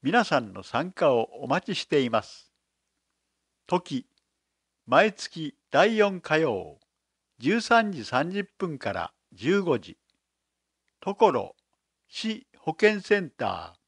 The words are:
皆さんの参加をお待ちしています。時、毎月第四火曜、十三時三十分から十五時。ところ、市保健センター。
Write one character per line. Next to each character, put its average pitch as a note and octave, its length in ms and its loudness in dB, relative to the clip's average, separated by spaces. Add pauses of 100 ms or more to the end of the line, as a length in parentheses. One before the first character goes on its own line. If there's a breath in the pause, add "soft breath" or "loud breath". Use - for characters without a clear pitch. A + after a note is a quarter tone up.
皆 G#3+ 220 2
さ D#3 160 2
ん G#2+ 140 -12
の F#2+ 100 -16
参 D#3 280 -4
加 D3+ 200 2
を A#2 120 4 (200)
お C3 40 -10
待 E3 280 -2
ち - 0 -
し - 100 -8
て D3 160 2
い B2 80 0
ま A2+ 140 0
す。 - 280 -20 (1160)
時、 E3+ 400 -4 (800)
毎 F3 260 4
月 - 420 -12 (140)
第 G#3 280 4
四 G3 240 2
火 D#3 180 0
曜、 G2 400 -4 (580)
十 F#3 240 0
三 A3 300 2
時 C3+ 140 -10
三 D3 260 -2
十 G3+ 120 -6
分 E3+ 360 -8
か G2 140 -6
ら F2 200 -6 (200)
十 D#3+ 280 0
五 E3+ 160 0
時。 E2+ 200 -12 (1000)
と G3+ 160 -6
こ G#3 160 6
ろ、 A2 240 -4 (520)
市 - 400 -8 (100)
保 - 160 -4
健 G#3+ 280 2
セ G3+ 180 2
ン E3+ 100 -6
タ F2+ 460 -8
ー。 - 120 -20